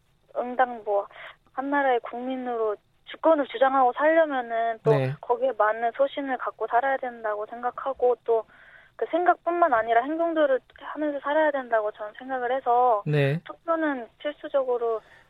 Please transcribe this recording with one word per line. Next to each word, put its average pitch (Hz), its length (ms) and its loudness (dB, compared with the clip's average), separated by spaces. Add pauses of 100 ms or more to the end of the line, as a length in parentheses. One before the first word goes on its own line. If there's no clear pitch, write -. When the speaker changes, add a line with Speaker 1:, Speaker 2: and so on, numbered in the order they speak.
(380)
Speaker 1:
응당 247 480 -2
뭐 202 220 0 (480)
한 269 140 -4
나라의 277 300 2
국민으로 240 760 -4 (300)
주권을 302 400 2
주장하고 262 500 2
살려면은 254 880 0
또 - 80 0
Speaker 2:
네. 135 320 2
Speaker 1:
거기에 254 340 0
맞는 226 400 0
소신을 277 440 -2
갖고 - 260 -6
살아야 269 320 0
된다고 226 480 -6
생각하고 247 800 -2
또 226 200 0 (520)
그 226 140 -4
생각뿐만 349 640 2
아니라 226 300 2
행동들을 311 560 0 (200)
하면서 285 420 -6
살아야 302 280 2
된다고 233 440 -2
저는 214 260 -12
생각을 254 360 -4
해서 240 520 4
Speaker 2:
네. 147 360 0
Speaker 1:
투표는 311 640 -4 (120)
필수적으로, 254 840 -2 (280)